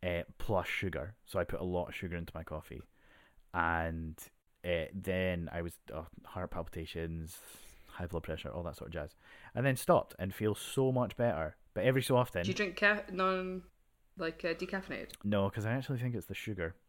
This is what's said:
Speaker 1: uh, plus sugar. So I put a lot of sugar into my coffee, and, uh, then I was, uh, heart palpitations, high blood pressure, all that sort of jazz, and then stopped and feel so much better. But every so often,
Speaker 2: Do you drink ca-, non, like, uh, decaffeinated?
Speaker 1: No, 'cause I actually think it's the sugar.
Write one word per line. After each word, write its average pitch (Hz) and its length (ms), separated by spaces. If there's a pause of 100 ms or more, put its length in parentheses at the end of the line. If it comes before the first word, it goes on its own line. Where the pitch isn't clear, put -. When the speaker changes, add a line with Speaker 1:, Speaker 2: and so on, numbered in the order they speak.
Speaker 1:
uh, 85 200 (160)
plus 92 280
sugar. 87 480 (100)
So - 140
I 87 60
put - 160
a - 20
lot 90 240
of - 80
sugar 87 220
into 85 180
my 82 80
coffee, - 380 (720)
and, 82 680 (440)
uh, 85 280
then 92 600
I 85 80
was, 85 160 (160)
uh, 76 100 (220)
heart 90 260
palpitations, 82 840 (500)
high - 200
blood 82 160
pressure, 78 260
all 87 140
that 85 120
sort - 140
of 80 40
jazz, 76 220 (380)
and 120 120
then 131 120
stopped - 420
and 95 160
feel 107 180
so 131 380
much 123 240
better. 80 400 (180)
But 101 120
every 131 180
so 131 140
often, 120 260
Speaker 2:
Do 95 60
you 185 40
drink 190 220
ca-, 208 360
non, 185 520 (540)
like, 165 280
uh, 170 80
decaffeinated? 175 580 (120)
Speaker 1:
No, 101 260
'cause 104 160
I 110 80
actually 131 260
think 123 160
it's 95 120
the 101 80
sugar. 95 400 (140)